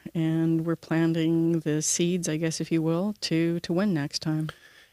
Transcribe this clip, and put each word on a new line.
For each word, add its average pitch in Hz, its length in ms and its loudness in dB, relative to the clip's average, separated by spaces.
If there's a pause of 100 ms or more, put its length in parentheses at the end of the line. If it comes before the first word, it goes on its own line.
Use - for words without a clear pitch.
(140)
And 165 500 2
we're 165 120 -2
planting 165 840 2
the 156 220 -2
seeds, 175 460 0
I 156 100 -2
guess, 160 220 -2
if 160 120 -4
you 165 80 2
will, 170 420 0
to, 170 380 0
to - 120 -6
win 196 200 2
next 147 280 -2
time. 156 300 -2 (420)